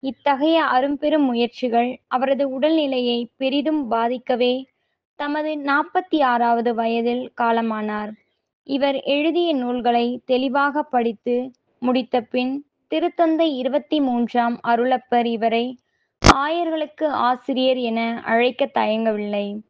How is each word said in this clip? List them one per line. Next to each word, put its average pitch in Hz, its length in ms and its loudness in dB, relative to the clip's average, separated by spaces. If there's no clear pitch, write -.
இத்தகைய 285 600 2
அரும்பெரும் 285 600 2
முயற்சிகள் 240 840 0
அவரது 269 420 0
உடல்நிலையை 262 880 0
பெரிதும் 277 540 0
பாதிக்கவே, 247 720 0
தமது 302 400 -4
நாற்பத்தி 302 680 0
ஆறாவது 240 520 2
வயதில் 233 640 -2
காலமானார். 220 760 -2
இவர் 277 380 0
எழுதிய 320 540 0
நூல்களை 247 720 0
தெளிவாக 277 580 0
படித்து 240 680 -2
முடித்த 247 420 0
பின், 254 440 -4
திருத்தந்தை 320 680 2
இருபத்தி 285 460 -2
மூன்றாம் 240 600 0
அருளப்பர் 240 680 0
இவரை 233 500 -2
ஆயர்களுக்கு 311 680 -4
ஆசிரியர் 254 720 0
என 226 480 -4
அழைக்க 247 400 0
தயங்கவில்லை. 214 920 -2